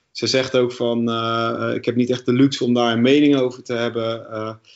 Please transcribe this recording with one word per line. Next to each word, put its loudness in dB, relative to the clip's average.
Ze -6
zegt 0
ook 2
van, -2
eh, -2
eh, -4
"Ik -8
heb -2
niet 0
echt -4
de 2
luxe 2
om 0
daar 2
een 0
mening 6
over -2
te -8
hebben. -4
Eh, -8